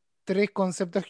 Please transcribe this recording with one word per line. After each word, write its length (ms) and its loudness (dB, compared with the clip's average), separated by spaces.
tres 260 2
conceptos 600 -2